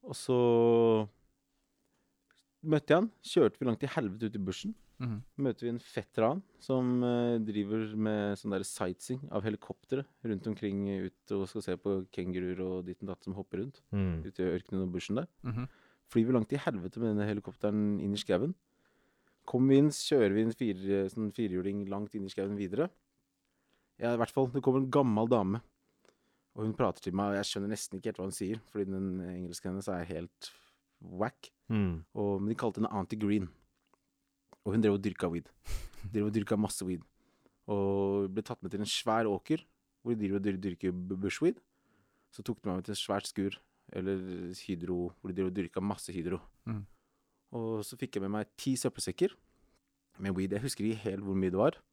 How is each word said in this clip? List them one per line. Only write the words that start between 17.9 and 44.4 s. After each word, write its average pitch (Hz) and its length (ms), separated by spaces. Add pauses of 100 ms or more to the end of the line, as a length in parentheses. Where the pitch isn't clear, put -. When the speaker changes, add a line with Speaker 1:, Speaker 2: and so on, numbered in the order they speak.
Speaker 1:
inn 98 120
i 104 40
skauen. 107 380 (920)
Kommer 127 220
vi 135 100
inn, 147 120
kjører 120 440
vi 110 80
en 113 100
fire, 98 580
sånn 107 220
firehjuling 98 560
langt 101 260
inn 101 100
i 95 40
skauen 98 280
videre. 101 320 (1080)
Ja, 120 160
i - 20
hvert 117 140
fall, 135 180
det 127 140
kommer 131 160
en 135 120
gammel 117 380
dame. 110 320 (960)
Og 107 80
hun 110 100
prater 104 280
til 92 100
meg, 101 180
og 101 140
jeg - 0
skjønner 101 240
nesten 104 320
ikke - 60
helt 107 100
hva 92 80
hun 95 80
sier, 107 280 (120)
fordi 104 140
den 95 340
engelsken 90 520
hennes 95 160
er 87 160
helt 85 460 (520)
whack. 95 480 (200)
Speaker 3:
Mm. 92 340 (100)
Speaker 1:
Og, 101 260
men 101 80
de 113 60
kalte 113 220
henne 110 160
Auntie 104 260
Green. 104 300 (1160)
Og 98 80
hun 113 80
drev 104 160
og 98 40
dyrka 95 280
weed. 85 160 (180)
<laughs> - 480
Drev 104 140
og 104 80
dyrka 104 240
masse 104 260
weed. 90 180 (680)
Og 98 640
ble 107 120
tatt - 160
med 92 120
til 101 80
en 101 80
svær 113 400
åker, 156 320 (400)
hvor 120 120
de 110 60
driver 101 180
og 98 60
dyr-, 95 160
dyrker 92 340
bu-, 90 240
bushweed. 123 400 (760)
Så - 120
tok 113 160
de 104 60
meg 92 120
med 90 60
til 104 80
et - 60
svært 101 300
skur, 98 260 (400)
eller 95 220 (480)